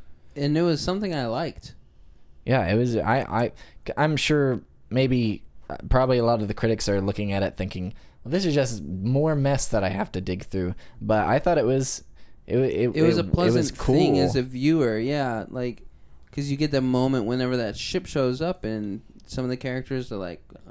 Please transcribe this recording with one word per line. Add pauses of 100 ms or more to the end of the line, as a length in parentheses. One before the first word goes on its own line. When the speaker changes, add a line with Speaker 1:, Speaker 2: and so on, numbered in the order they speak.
(360)
Speaker 1:
And
it
was
something
I
liked. (680)
Speaker 2:
Yeah,
it
was.
I,
I, (440)
I'm
sure (300)
maybe, (280)
uh, (120)
probably
a
lot
of
the
critics
are
looking
at
it
thinking, (300)
"Well,
this
is
just
more
mess
that
I
have
to
dig
through." (260)
But
I
thought
it
was, (460)
it,
it,
Speaker 1:
It
was
Speaker 2:
it,
Speaker 1:
a
pleasant
Speaker 2:
it (160)
was
cool.
Speaker 1:
thing
as
a
viewer,
yeah,
like, (500)
'cause
you
get
that
moment
whenever
that
ship
shows
up
and (240)
some
of
the
characters
are
like, (280)